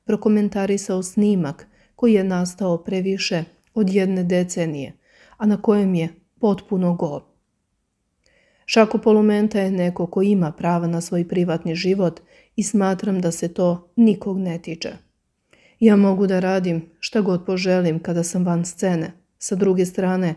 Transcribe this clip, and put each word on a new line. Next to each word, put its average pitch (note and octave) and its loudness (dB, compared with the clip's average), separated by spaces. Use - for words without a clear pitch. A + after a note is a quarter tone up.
prokomentarisao G3+ 0
snimak F#3 -2
koji A#3 2
je G3 4
nastao F3+ -2
pre F#3+ -6
više F#3+ -4
od G#3 2
jedne F#3+ 0
decenije, F3 -2
a A3 -4
na G3+ 2
kojem G3+ 2
je D#3+ 0
potpuno F#3 0
go. D3+ -6
Šako A3 2
Polumenta G#3+ 2
je F#3+ 0
neko F3+ -2
ko F#3+ -2
ima F#3+ 2
prava E3+ -2
na E3+ -2
svoj E3+ -4
privatni E3+ -2
život F3+ 0
i A3 0
smatram F#3+ 0
da F3 0
se E3+ -4
to F3 -2
nikog G#3 2
ne F3+ -4
tiče. E3+ -10
„Ja G#3+ 6
mogu G3 4
da F#3 0
radim F3+ -2
šta - -4
god F#3 -2
poželim F#3 0
kada E3+ -2
sam F3+ -2
van E3+ 0
scene. E3+ -4
Sa - -6
druge F#3 2
strane, F#3 -2